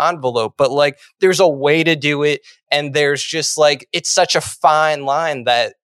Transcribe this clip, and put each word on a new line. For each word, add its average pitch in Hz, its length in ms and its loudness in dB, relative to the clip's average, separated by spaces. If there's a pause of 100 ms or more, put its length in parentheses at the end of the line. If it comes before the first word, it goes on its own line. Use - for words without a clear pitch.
envelope, 127 500 -2
but, 135 140 0
like, 143 260 0 (220)
there's 185 200 2
a 190 80 6
way 147 360 0
to 165 120 2
do 147 280 -2
it. 147 180 -2 (300)
And 143 240 -2
there's 143 280 0
just, 156 360 -6
like, 147 340 2
it's 170 160 -6
such 175 260 2
a 156 60 0
fine 156 640 0
line 143 380 -4
that 120 320 0 (100)